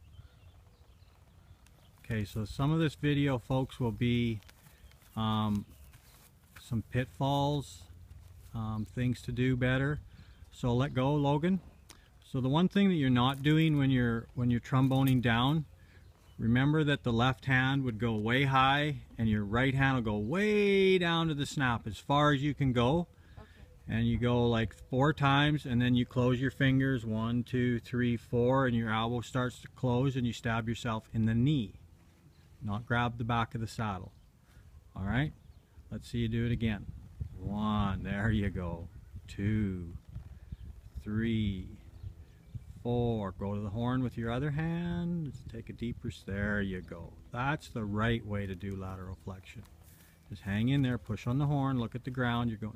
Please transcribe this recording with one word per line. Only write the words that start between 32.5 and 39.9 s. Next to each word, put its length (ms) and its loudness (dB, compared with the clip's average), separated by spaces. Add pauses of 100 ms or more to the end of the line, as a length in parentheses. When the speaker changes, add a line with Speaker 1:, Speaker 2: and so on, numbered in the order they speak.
Speaker 1:
Not 240 -6
grab 320 -2
the 60 -6
back 300 -2
of 60 -6
the 60 -6
saddle. 440 -6 (840)
All 80 -6
right, 300 -2 (580)
let's 160 -12
see 120 -4
you 80 0
do 180 -2
it 60 0
again. 340 -2 (520)
One, 640 -2
there 280 -2
you 180 0
go. 400 -6 (400)
Two, 640 -2 (1120)